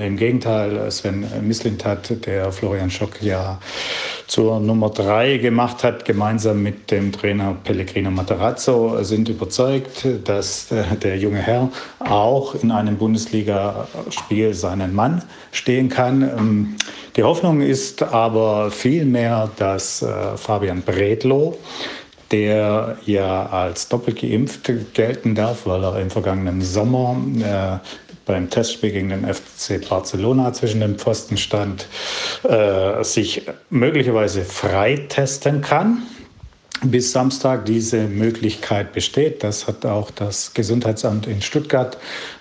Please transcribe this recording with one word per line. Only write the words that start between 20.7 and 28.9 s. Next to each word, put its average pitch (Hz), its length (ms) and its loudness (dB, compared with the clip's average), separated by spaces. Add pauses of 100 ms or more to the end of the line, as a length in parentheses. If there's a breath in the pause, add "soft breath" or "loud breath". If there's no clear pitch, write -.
Bredlow, 131 720 2 (720 loud breath)
der 107 760 2
ja 95 400 0
als 92 420 -4
doppelt 120 320 -2
geimpft 120 500 -2 (220)
gelten 117 420 0
darf, 110 300 0
weil 92 180 0
er 95 160 0
im 92 120 -2
vergangenen 95 500 -2
Sommer, 123 560 2 (240)
äh, 98 380 0 (480 loud breath)
beim 92 240 -2
Testspiel 110 420 0